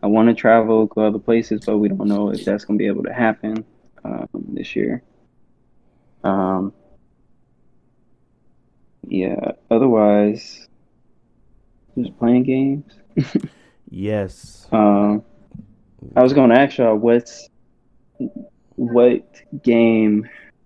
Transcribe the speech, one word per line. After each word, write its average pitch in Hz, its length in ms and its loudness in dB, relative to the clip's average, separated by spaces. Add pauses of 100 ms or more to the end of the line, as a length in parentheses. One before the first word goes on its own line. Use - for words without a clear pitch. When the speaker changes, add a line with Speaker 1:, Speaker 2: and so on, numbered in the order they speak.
Speaker 1:
I 98 40 -2
wanna 110 280 4
travel, 113 500 2
go 107 220 -4
other 104 120 -2
places, 110 460 -2
but 107 140 -2
we 104 100 0
don't 98 180 -4
know 101 220 -2
if - 160 -8
that's 101 200 -4
gonna 104 120 -2
be 104 100 -2
able 101 160 -4
to - 100 -8
happen, 110 500 -4 (400)
um, - 240 -10 (260)
this - 220 -10
year. - 260 -4 (1200)
Um, 95 500 -4 (2250)
yeah, - 440 -4 (200)
otherwise, 107 960 2 (1300)
just 123 200 -8
playing 120 260 2
games. 135 500 -2 (220)
<laughs> - 300 -4 (460)
Speaker 2:
Yes. 101 800 -8
Speaker 1:
Um, 104 520 2 (920)
I 123 60 4
was 127 120 4
gonna 131 200 4
ask 139 240 2
y'all, 113 180 2
what's, 117 540 -2 (1300)
what 120 680 0 (220)
game 113 680 2 (360)